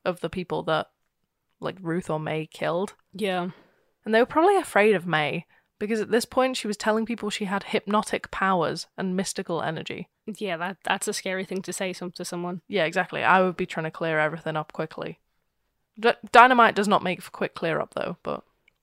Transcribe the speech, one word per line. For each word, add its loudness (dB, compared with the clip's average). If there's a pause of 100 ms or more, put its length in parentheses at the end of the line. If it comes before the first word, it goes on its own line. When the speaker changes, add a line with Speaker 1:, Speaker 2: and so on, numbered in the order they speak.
Speaker 1:
of -2
the -4
people -4
that, 0 (720)
like, -6
Ruth -4
or -2
May -6
killed. -4 (200)
Speaker 2:
Yeah. -4 (540)
Speaker 1:
And 0
they 6
were 6
probably 4
afraid 4
of -2
May 0 (340)
because -2
at -6
this 2
point 0
she -6
was -2
telling 0
people -6
she -4
had -4
hypnotic -2
powers 0 (100)
and -4
mystical -4
energy. -8 (280)
Speaker 2:
Yeah, -6
that, -8
that's -2
a -4
scary -6
thing -6
to -10
say -6
some, -10
to -12
someone. -6
Speaker 1:
Yeah, 0
exactly. -2
I 6
would 0
be -2
trying -6
to -6
clear -2
everything -2
up -6
quickly. -8 (800)
D-, 4 (220)
dynamite 10
does 0
not 4
make -4
for -18
quick -6
clear -2
up -8
though, -4
but -6 (400)